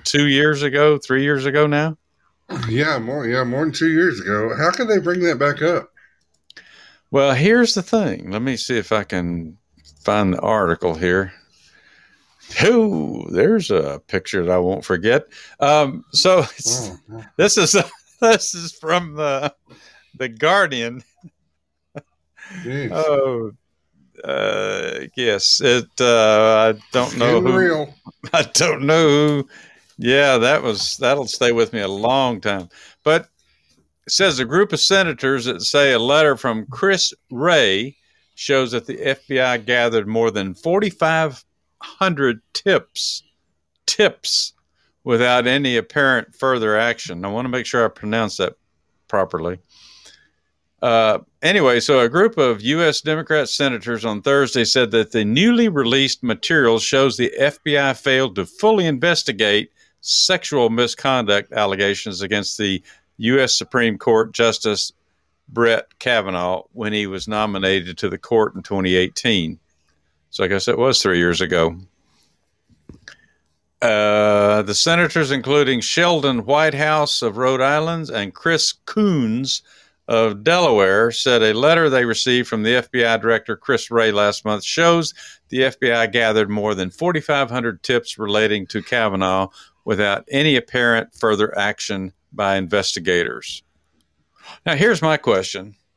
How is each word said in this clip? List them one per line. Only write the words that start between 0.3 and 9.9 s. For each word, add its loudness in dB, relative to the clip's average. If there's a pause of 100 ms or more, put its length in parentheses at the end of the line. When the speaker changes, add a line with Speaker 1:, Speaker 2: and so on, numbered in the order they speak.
Speaker 1:
ago, 2
three 0
years 0
ago 2
now? -2 (720)
Speaker 2:
Yeah, 0
more, -6
yeah, -2
more -2
than -2
two 0
years 2
ago. -2
How 0
could -2
they 2
bring -2
that 0
back -2
up? -2 (1200)
Speaker 1:
Well, 2
here's 4
the -2
thing. -2
Let -4
me -4
see -4
if -4
I 0
can -6 (460)